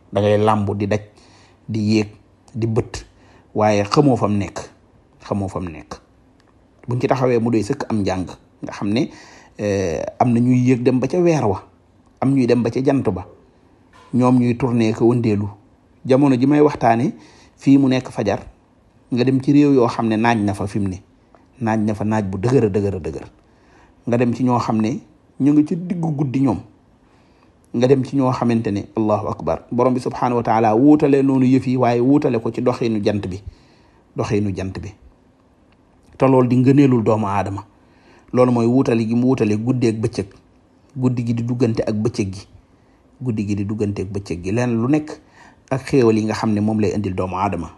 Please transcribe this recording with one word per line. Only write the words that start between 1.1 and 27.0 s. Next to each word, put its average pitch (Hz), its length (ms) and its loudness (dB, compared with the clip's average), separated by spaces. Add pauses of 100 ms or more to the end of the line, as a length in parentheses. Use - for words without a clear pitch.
di 110 120 -4 (160)
yéeg, 107 120 0 (460)
di 113 120 -4
bët, - 380 -4 (500)
waaye 107 300 2
xamoo 139 320 2
fa 110 120 -2
mu 104 80 0
nekk, 98 240 -6 (680)
xamoo 98 220 -4
fa 92 120 -8
mu 90 100 -10
nekk. - 280 -16 (880)
Buñ 120 120 -4
ci 135 80 -2
taxawee 127 320 2
mu 117 100 0
doy 113 120 2
sëkk - 280 -6
am 107 120 -2
njàng, 92 240 -4 (360)
nga - 100 -12
xam 104 200 -6
ne, 131 180 -2 (480)
eh, 98 460 -2 (160)
am 123 120 2
na 117 80 2
ñuy 123 280 2
yéeg 123 160 2
dem 127 160 2
ba 135 80 -2
ca 180 100 -2
weer 165 260 2
wa, 92 180 -2 (580)
am 131 140 0
ñuy 131 120 2
dem 120 160 2
ba 120 80 0
ca 123 140 -2
jant 139 260 2
ba, 90 160 -6 (880)
ñoom 127 240 4
ñuy 120 180 2
tourner 117 380 0
ko 123 120 -2
wëndeelu. 113 420 2 (580)
Jamono 131 320 4
ji 131 80 2
may 147 140 4
waxtaane 139 520 2 (440)
fii 139 220 4
mu 139 100 2
nekk 127 220 -2
fajar, 101 280 -4 (720)
nga 123 140 0
dem 135 180 2
ci 147 100 0
réew 143 220 6
yoo 120 140 4
xam 117 180 -4
ne 113 100 0
naaj 117 280 2
na 98 100 0
fa 92 140 -6
fi 113 100 -6
mu 98 100 -2
ne, 92 140 -10 (580)
naaj 110 200 -2
na 107 140 0
fa 101 100 -6
naaj 107 260 0
bu 95 80 -6
dëgër 120 260 2
a 107 40 4
dëgër 98 260 -2
a - 60 -6
dëgër. 76 260 -10 (840)
Nga 117 80 0
dem 120 180 0
ci - 100 -6
ñoo 123 140 2
xam 110 220 -2
ne 113 180 -2 (420)
ñu 139 120 2
ngi 151 140 -2
ci 190 100 -6
diggu 170 400 -6
guddi 135 240 -2
ñoom, 123 180 0 (1160)